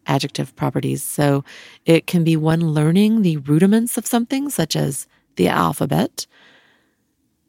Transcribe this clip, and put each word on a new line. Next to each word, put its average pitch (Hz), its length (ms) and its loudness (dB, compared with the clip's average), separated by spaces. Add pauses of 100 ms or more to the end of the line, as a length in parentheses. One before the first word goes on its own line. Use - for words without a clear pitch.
adjective 139 500 -4
properties. 139 480 -4
So 143 400 0 (420)
it 165 220 4
can 175 160 0
be 160 140 2
one 160 360 0
learning 190 480 2
the 165 160 0
rudiments 190 600 2
of 226 80 -6
something, 269 440 -4
such 160 280 -4
as 147 300 -4 (280)
the 180 140 2
alphabet. - 760 -2 (1200)